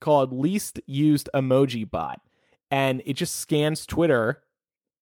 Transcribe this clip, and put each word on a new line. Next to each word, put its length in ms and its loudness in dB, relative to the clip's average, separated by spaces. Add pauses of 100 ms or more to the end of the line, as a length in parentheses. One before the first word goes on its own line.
called 320 4
Least 540 -2
Used 480 2
Emoji 540 2
Bot, 320 -8 (500)
and 360 0
it 80 -2
just 220 -6
scans 500 -2
Twitter, 560 0 (600)